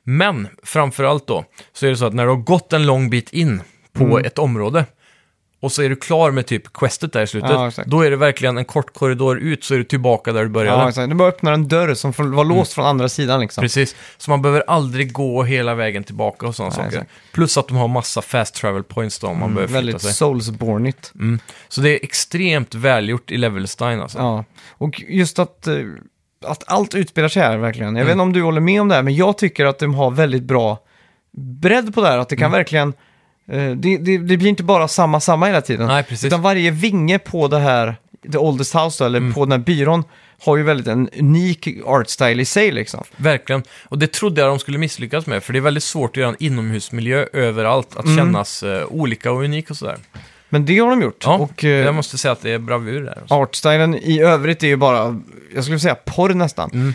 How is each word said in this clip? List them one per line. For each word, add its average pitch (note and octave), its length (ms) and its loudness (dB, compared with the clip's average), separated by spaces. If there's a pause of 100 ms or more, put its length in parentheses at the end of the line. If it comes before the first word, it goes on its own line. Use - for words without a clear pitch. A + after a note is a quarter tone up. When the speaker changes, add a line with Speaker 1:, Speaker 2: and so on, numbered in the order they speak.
Speaker 1:
Men C#3 440 0 (160)
framförallt C#3 640 -2
då E2+ 180 -4 (280)
så - 120 -4
är C3+ 40 2
det B2+ 80 0
så B2 80 0
att G#2 80 -2
när A#2+ 100 0
du B2 60 2
har C3 80 2
gått D#3+ 360 0
en D3+ 120 2
lång C3 240 2
bit A#2 240 -2
in C#3 280 0 (320)
på C3+ 100 0
Speaker 2:
Mm. A2+ 220 2
Speaker 1:
ett A#2 140 -6
område C3 460 0 (760)
och C3+ 100 -4
så D3 100 -4
är C#3 80 2
du C3+ 60 -2
klar D#3+ 360 2
med C3 140 -2
typ - 280 -6
questet - 400 -2
där A2+ 80 0
i G#2 60 0
slutet, G#2+ 220 -2
Speaker 2:
Ja, C#3 180 2
exakt. A#2+ 220 -8
Speaker 1:
då D#3 120 4
är D#3 100 4
det C#3 60 2
verkligen C3 400 0
en B2 80 -4
kort - 280 -4
korridor B2+ 460 0
ut D3+ 240 -4
så C#3 100 -2
är C3+ 40 2
du B2 60 0
tillbaka B2 500 0
där A2 100 0
du A2+ 60 -2
började. A2 320 2
Speaker 2:
Ja, B2+ 80 2
exakt. B2 200 -4
Du D#3 60 -2
bara F3+ 140 4
öppnar F3+ 240 0
en D3+ 140 0
dörr D#3+ 260 2
som B2+ 200 -4
från, C#3 220 -2
var D3 80 4
låst E3 140 2
Speaker 1:
Mm. F#3+ 80 2
Speaker 2:
från - 200 -4
andra C3 240 2
sidan C3 300 -2
liksom. G#2 220 -4
Speaker 1:
Precis. C3 340 0 (220)
Så - 140 -6
man C#3 100 2
behöver C#3+ 260 2
aldrig C3+ 460 0
gå B2+ 300 -2
hela A#2+ 320 0
vägen G#2+ 280 -4
tillbaka G#2+ 440 -8
och A#2+ 80 -8
såna F#2 120 -6
Speaker 2:
Ja, F#2 40 -6
Speaker 1:
saker. - 160 -6
Speaker 2:
exakt. - 240 -8 (200)
Speaker 1:
Plus D#3+ 260 2
att C3+ 100 0
de B2+ 100 -2
har A#2+ 100 2
massa A#2+ 340 -4
fast - 340 -4
travel G2 280 -4
points - 360 -8
då G#2 80 -6
om F2 120 -4
man - 40 -2
Speaker 2:
Mm, G2 120 -2
Speaker 1:
behöver G2 120 -2
flytta B2+ 180 -4
Speaker 2:
väldigt A2 160 -6
Speaker 1:
sig. G#2 120 -2
Speaker 2:
Soulsbornigt. A2+ 1000 -2
Speaker 1:
Mm. A2+ 240 -2 (280)
Så - 140 -6
det D3 80 4
är D3 140 2
extremt D#3+ 720 -4
välgjort A#2 560 0
i A2+ 60 -2
level A2 240 -2
design A2+ 400 -4
alltså. - 160 -10
Speaker 2:
Ja, A2+ 280 -2 (260)
och - 360 -6
just F3+ 320 0
att, - 280 -4
eh, D3+ 80 -2 (680)
att - 220 -8
allt G3 280 0
utspelar D#3+ 340 0
sig G3 120 2
här A2+ 160 2
verkligen. A2+ 380 -4
Jag A#2+ 60 0
Speaker 1:
Mm. C3+ 60 2
Speaker 2:
vet E3 60 4
inte F#3+ 80 2
om F#3 120 2
du F3 80 2
håller D#3+ 200 0
med F#3+ 200 2
om G3+ 60 2
det F#3+ 80 4
här, C3 80 2
men C#3 120 0
jag F#3+ 220 2
tycker D#3+ 280 0
att C#3 140 0
de D3 160 -2
har C3+ 160 2
väldigt C3 320 0
bra A#2 360 0 (580)
bredd F3+ 580 0
på A3+ 60 2
det F#3+ 60 4
här. C3 100 4
Att B2 120 -2
det - 80 -4
kan B2 80 2
Speaker 1:
Mm. F3 120 2
Speaker 2:
verkligen D3+ 360 0 (580)
eh, C#3 180 -2
det, D3+ 280 0
det, F#3 200 2
det F3 200 2
blir F#3 100 2
inte G3 160 2
bara E3+ 240 4
samma, D#3 320 2
samma E3 260 2
hela F#3 160 2
tiden. A#2 260 -2
Speaker 1:
Nej, C#3 160 2
precis. B2 220 -8
Speaker 2:
Utan E3 160 0
varje F3+ 300 2
vinge F3+ 480 2
på D#3+ 280 -2
det D3 120 2
här, A#2+ 360 2 (360)
The - 60 -2
Oldest C#3 380 0
House D#3+ 280 0
då, - 40 4
eller A#2+ 100 0
Speaker 1:
Mm. B2+ 160 0
Speaker 2:
på C#3+ 120 0
den C3+ 60 0
här B2+ 140 4
byrån, D#3+ 380 2 (420)
har D3 120 4
ju D3+ 60 2
väldigt D3 240 0
en A#2+ 220 0 (100)
unik E3 480 2 (180)
art B2+ 240 2
style A#2+ 320 0
i C3 40 0
sig, G#3 260 2
liksom. A2+ 320 -8 (140)
Speaker 1:
Verkligen. C3+ 460 0 (200)
Och - 160 -8
det D#3 80 2
trodde D#3 340 -2
jag C#3 80 4
de C#3 100 0
skulle C#3+ 180 -6
misslyckas D3+ 500 -6
med, G#2 160 -4
för - 100 -2
det C3+ 60 2
är - 20 2
väldigt D3 220 0
svårt C#3 280 -4
att - 60 -8
göra B2+ 120 0
en A2 100 -6
inomhusmiljö A#2+ 920 -2
överallt, A#2 640 0
att - 80 -10
Speaker 2:
Mm. D#3 120 4
Speaker 1:
kännas, A2+ 460 0
eh, F#2+ 220 -4
olika B2 460 -4
och B2+ 120 -2
unik D3+ 260 -4
och D3 80 -10
sådär. - 200 -10 (520)
Speaker 2:
Men D3 160 2
det F#3 140 4
har A#3 100 4
de B3+ 120 4
gjort. A#2+ 240 -4
Speaker 1:
Ja, D#3+ 120 4
Speaker 2:
Och, D3 260 -4
eh, D3+ 60 2
Speaker 1:
jag C#3+ 260 2
måste D3 220 -6
säga C3+ 140 0
att A#2 100 -6
det A2+ 100 -4
är A#2 80 -2
bravur A#2 420 -6
där. - 280 -12
Speaker 2:
artstylen D#3 640 2
i D#3 260 0
övrigt D#3+ 420 4
är D#3 40 2
ju C#3+ 80 4
bara, A#2+ 440 2 (360)
jag C3 80 -2
skulle D3+ 160 -2
säga D3 160 2
porr - 380 0
nästan. E3 400 -2
Speaker 1:
Mm. B2+ 220 0